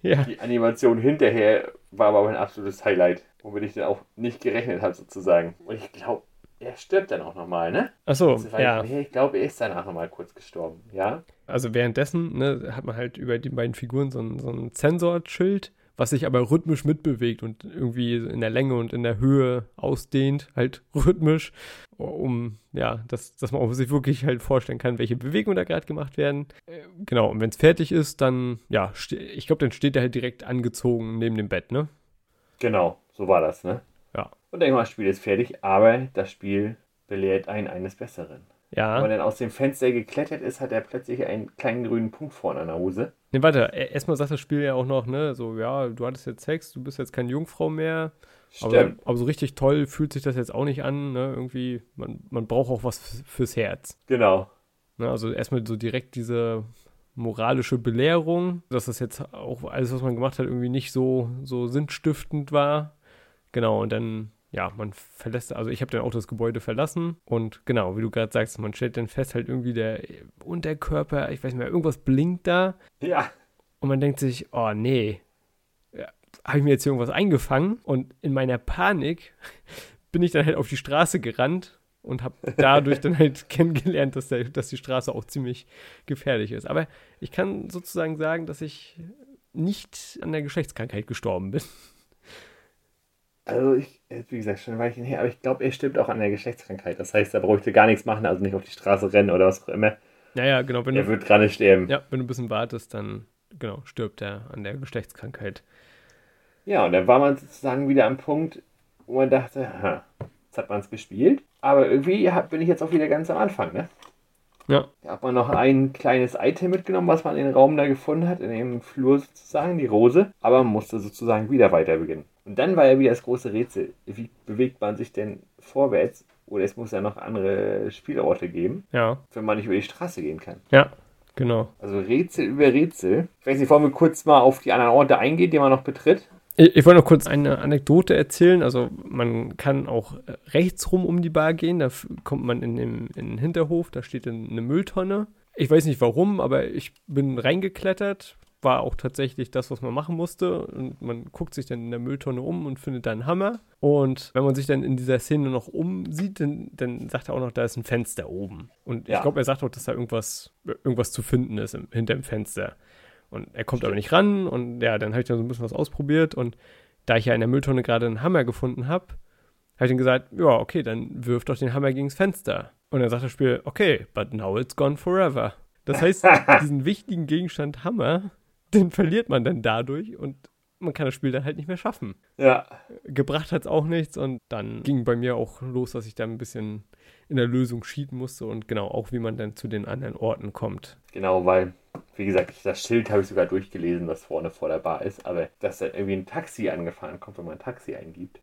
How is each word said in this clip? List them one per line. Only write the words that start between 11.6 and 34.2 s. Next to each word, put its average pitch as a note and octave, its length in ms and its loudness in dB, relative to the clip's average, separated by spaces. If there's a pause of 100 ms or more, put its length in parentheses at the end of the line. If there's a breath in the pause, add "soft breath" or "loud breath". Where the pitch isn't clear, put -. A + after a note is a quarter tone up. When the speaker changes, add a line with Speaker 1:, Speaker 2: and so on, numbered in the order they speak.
Speaker 1:
währenddessen, C3+ 640 -2
ne, C3+ 400 -2
hat C3+ 80 -12
man A2 100 -8
halt A#2+ 220 -8
über A#2+ 220 -4
die B2+ 100 -8
beiden A#2+ 240 -4
Figuren C3+ 360 -4
so B2 120 -8
ein, A2+ 180 -8
so B2+ 100 -8
ein B2 240 -8
Sensorschild, F3 1000 0 (240)
was B2 140 0
sich C3+ 140 0
aber B2 240 2
rhythmisch D#3+ 360 2
mitbewegt B2 580 0
und A2 220 -12
irgendwie A#2+ 500 -2
in A2+ 240 -4
der A2+ 100 -2
Länge B2+ 260 0
und A#2 180 -2
in A#2+ 100 -4
der A#2 140 -2
Höhe B2+ 480 4 (100)
ausdehnt, C#3 800 -2
halt - 320 -2
<laughs> - 80 -12
rhythmisch, D#3 560 2 (460 loud breath)
um, A#2+ 600 -6 (140)
ja, A#2 380 -4
dass, - 260 -10
dass - 160 -6
man C#3 100 -2
auch A#2 120 0
sich B2+ 160 -2
wirklich C3+ 340 0
halt B2+ 180 -2
vorstellen B2+ 380 -2
kann, B2 180 -2
welche A#2+ 200 -2
Bewegungen F#3 400 -2
da F3+ 80 -2
grad E3 220 -6
gemacht D3+ 300 -4
werden. C#3+ 300 -2 (200 soft breath)
Äh, E3 160 -18 (220)
genau, A2+ 240 2
und G#2+ 120 -2
wenn's A2+ 160 -2
fertig D#3+ 340 4
ist, D#3 300 0
dann, B2+ 380 0 (100)
ja, G2 240 0
ste-, - 240 -10
ich - 300 -14
glaub, D#3 120 2
dann B2+ 140 0
steht C3+ 240 0
er B2 60 2
halt B2 120 -2
direkt B2 300 -6
angezogen A#2 720 -2
neben A2+ 180 0
dem G#2 140 -4
Bett, F2+ 240 -4
ne? D3 160 -2 (680)
Speaker 2:
Genau, G2 380 0 (160)
so G2 140 -8
war F2+ 140 6
das, D#2 240 -2
ne? G2 160 -4 (340)
Speaker 1:
Ja. - 160 -8 (200)